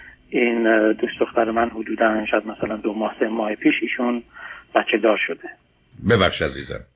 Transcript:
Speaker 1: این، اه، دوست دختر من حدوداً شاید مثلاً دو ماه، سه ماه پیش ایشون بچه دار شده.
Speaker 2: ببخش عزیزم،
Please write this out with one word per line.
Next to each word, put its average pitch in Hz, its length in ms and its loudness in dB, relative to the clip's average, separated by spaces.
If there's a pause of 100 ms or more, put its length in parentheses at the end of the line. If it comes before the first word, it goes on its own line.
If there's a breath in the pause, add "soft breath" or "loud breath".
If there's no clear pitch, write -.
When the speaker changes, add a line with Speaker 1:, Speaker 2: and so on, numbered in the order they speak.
(300 loud breath)
Speaker 1:
این، 117 380 2
اه، 110 260 4
دوست 117 260 -4
دختر 113 320 0
من 117 180 0
حدوداً 110 640 0
شاید 110 160 0
مثلاً 107 300 -6
دو 107 160 -4
ماه، 107 260 -4
سه 123 80 0
ماه 107 280 -4
پیش 151 260 2
ایشون 120 420 -2 (520 loud breath)
بچه - 280 2
دار 107 240 4
شده. - 220 -10 (600)
Speaker 2:
ببخش 95 320 4
عزیزم، 69 380 -4 (160)